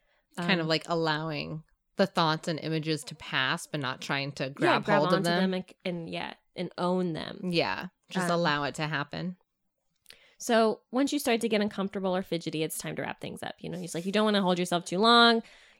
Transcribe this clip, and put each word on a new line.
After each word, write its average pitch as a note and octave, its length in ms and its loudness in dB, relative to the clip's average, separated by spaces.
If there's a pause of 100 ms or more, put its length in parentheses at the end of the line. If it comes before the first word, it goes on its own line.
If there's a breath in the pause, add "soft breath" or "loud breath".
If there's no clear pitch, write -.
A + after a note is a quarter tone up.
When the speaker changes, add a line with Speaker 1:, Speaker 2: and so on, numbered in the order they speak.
(380)
Speaker 1:
Kind F3 220 2
of, E3 40 0
Speaker 2:
Um, D#3+ 40 0
Speaker 1:
like, D#3+ 200 2
allowing D#3+ 760 -2 (320)
the G3 100 4
thoughts D#3+ 420 0
and D#3+ 120 -2
images D#3 440 -2
to - 100 -14
pass, C#3+ 520 -2
but D3+ 140 -6
not C3 200 -4
trying C#3 320 -4
to C#3+ 120 -6
Speaker 2:
yeah, C3 60 -2
Speaker 1:
grab F3 340 2
Speaker 2:
grab G#3 160 4
Speaker 1:
hold E3 120 4
of - 60 6
Speaker 2:
onto - 60 0
Speaker 1:
them. F3 160 2 (100)
Speaker 2:
them F#3 40 -2
and, F#3 200 -6 (100)
and, E3+ 260 -6
yeah, E3+ 240 -8 (220)
and F3+ 220 -6
own F3+ 340 2
them. - 280 -8 (120)
Speaker 1:
Yeah, C3+ 360 2 (200)
just F3+ 220 -2
Speaker 2:
Um, E3+ 100 2
Speaker 1:
allow D3 240 2
it C3 120 -4
to D#3 100 -2
happen. D#3 500 -6 (1000 loud breath)
Speaker 2:
So A3+ 420 2 (100)
once C4+ 220 0
you D4 60 0
start A#3 240 2
to A#3 60 0
get G#3+ 120 2
uncomfortable G3 540 -2
or F#3 80 0
fidgety, E3 400 -4
it's D#3 160 -4
time D#3 180 -8
to - 60 -6
wrap - 180 -8
things - 220 -10
up. - 180 -8
You D#3+ 100 -10
know, E3+ 80 -8
it's F3 160 -10
like, E3+ 120 -6
"You G3 60 -2
don't G#3+ 120 2
wanna G#3 180 2
hold F3+ 160 2
yourself F3 260 0
too F3 140 -4
long." A#3 440 6 (380 loud breath)